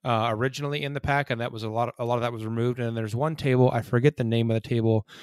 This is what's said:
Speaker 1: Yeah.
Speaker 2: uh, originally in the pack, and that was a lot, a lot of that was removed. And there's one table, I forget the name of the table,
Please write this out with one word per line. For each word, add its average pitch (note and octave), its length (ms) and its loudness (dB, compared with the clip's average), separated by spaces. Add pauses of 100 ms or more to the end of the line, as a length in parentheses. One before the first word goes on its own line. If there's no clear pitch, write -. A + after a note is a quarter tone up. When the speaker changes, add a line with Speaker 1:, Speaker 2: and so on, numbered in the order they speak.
Speaker 1:
Yeah. A#2 240 2
Speaker 2:
uh, - 40 0
originally C3+ 520 -2
in C#3 100 -6
the C#3+ 60 -6
pack, C#3 300 0
and A#2 100 -2
that A#2+ 100 -4
was A2+ 140 -8
a A2 40 -4
lot, A#2 300 -2
a B2 60 -4
lot A#2+ 120 0
of A#2 60 -2
that A#2+ 100 -2
was A2 120 -8
removed. A#2 340 0
And A#2 180 -4
there's A2 200 -4
one D#3 180 0
table, B2+ 380 4
I A#2 100 0
forget B2 340 2
the B2 80 -2
name A2+ 260 2
of A2+ 40 2
the A2+ 140 -2
table, A2 400 2 (140)